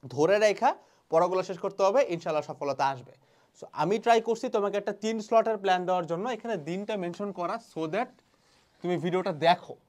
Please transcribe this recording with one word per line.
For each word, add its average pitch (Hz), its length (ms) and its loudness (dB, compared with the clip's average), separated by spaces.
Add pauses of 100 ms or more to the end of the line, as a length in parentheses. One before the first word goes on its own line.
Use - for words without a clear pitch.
(140)
ধরে 165 220 4 (100)
রেখা 220 240 4 (420)
পড়াগুলো 180 360 4
শেষ 185 160 -8
করতে - 220 -4
হবে, 214 140 4 (140)
ইনশাল্লাহ 156 360 -2
সফলতা 139 340 -4 (100)
আসবে। - 200 -16 (440)
So, - 60 -16 (180)
আমি 185 220 2
ট্রাই 233 240 6
করছি 226 180 -2 (100)
তোমাকে 202 260 0
একটা 202 200 -6
তিন 220 140 -2 (100)
স্লটের 220 360 4
প্ল্যান 185 260 2
দেওয়ার 180 220 0
জন্য, 170 140 -4 (120)
এখানে 233 180 -6 (140)
দিনটা 196 340 -6
মেনশন 175 360 -6
করা, 175 160 -4 (180)
so 160 100 -6 (120)
that 247 160 -2 (680)
তুমি 180 140 0 (100)
ভিডিওটা 180 280 0 (140)
দেখো - 280 4 (140)